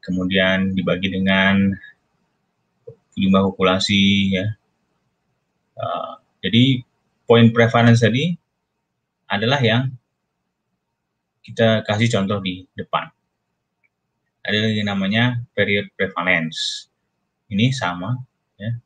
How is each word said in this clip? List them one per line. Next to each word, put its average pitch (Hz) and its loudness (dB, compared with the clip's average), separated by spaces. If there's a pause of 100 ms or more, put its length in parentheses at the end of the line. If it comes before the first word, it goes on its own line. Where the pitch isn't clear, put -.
Kemudian 95 0
dibagi 90 -2
dengan 95 2 (1400)
jumlah 98 0
populasi, 98 2
ya. 101 -4 (1200)
Eh, - -8 (300)
jadi, 120 2 (480)
point 117 8
prevalence 117 4
tadi 135 0 (920)
adalah 113 -2
yang 123 0 (1500)
kita 110 0
kasih 110 0
contoh 98 -2
di 92 -8
depan. 82 -6 (1400)
Ada 104 -4
lagi 107 -2
namanya 107 -2 (120)
period 101 -2
prevalence. 87 -4 (600)
Ini 110 0
sama, 90 -6 (440)
ya. 117 -6 (100)